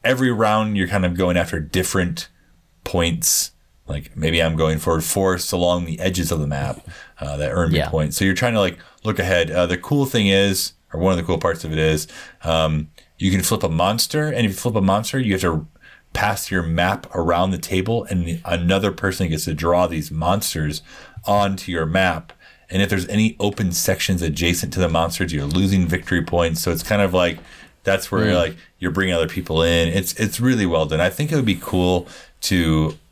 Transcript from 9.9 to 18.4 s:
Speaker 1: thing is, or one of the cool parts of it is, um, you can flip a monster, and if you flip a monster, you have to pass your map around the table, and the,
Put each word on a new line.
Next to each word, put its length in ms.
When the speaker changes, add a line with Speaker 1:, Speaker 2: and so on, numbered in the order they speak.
Speaker 1:
thing 220
is, 460
or 80
one 100
of 60
the 60
cool 160
parts 260
of 80
it 60
is, 280
um, 460
you 140
can 100
flip 220
a 60
monster, 580
and 180
if 60
you 60
flip 180
a 60
monster, 380
you 140
have 80
to 240
pass 380
your 120
map 520
around 360
the 60
table, 520
and 160
the, 200